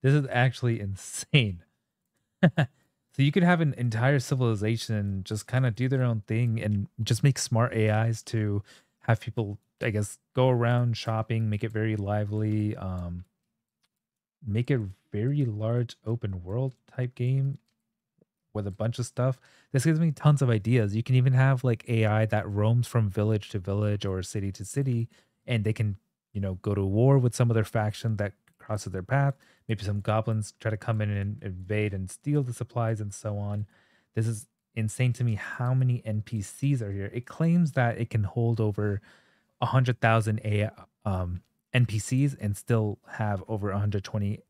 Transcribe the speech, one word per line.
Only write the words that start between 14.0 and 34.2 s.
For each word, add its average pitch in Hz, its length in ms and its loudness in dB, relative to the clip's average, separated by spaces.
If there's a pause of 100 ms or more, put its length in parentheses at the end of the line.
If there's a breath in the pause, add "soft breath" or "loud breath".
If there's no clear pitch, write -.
make 117 260 0
a 117 160 0 (240)
very 135 320 -2
large 117 600 -2
open 104 380 -4
world 120 300 -4 (220)
type 123 200 -6
game. 135 420 -2 (960)
With 104 140 -4
a 101 40 -6
bunch 107 280 -4
of 123 60 -2
stuff. 127 340 -2 (320 soft breath)
This 135 140 2
gives 160 140 4
me 165 120 2
tons 147 300 4
of 131 80 2
ideas. 110 460 2
You 113 80 0
can 131 120 2
even 127 180 4
have, 131 300 4
like, 120 240 0
A 113 180 2
I 107 220 4
that 104 220 0
roams 107 380 2
from 110 220 2
village 107 400 0
to 104 100 -4
village 101 460 -2
or 95 180 -2
city 98 300 -6
to - 120 -10
city, 123 420 -2 (380 soft breath)
and 113 180 0
they 107 100 0
can, 104 240 -2 (360)
you 104 80 -2
know, 95 140 -2
go 101 200 -2
to 98 80 0
war 113 340 6
with 123 180 2
some 120 140 4
other 113 140 4
faction 107 540 -2
that 101 160 -4 (260)
crosses 101 320 -6
their 92 120 -6
path. 139 320 0 (320 soft breath)
Maybe 107 160 -2
some 101 180 -2
goblins 110 580 0
try 117 120 -2
to 107 60 -4
come 107 240 -2
in 104 80 -2
and 101 320 -4
invade 98 520 -2
and 95 160 -6
steal 147 340 -2
the 123 100 -6
supplies 113 480 -4
and 104 120 -8
so 104 240 -6
on. 104 280 -4 (480 soft breath)
This 110 140 -2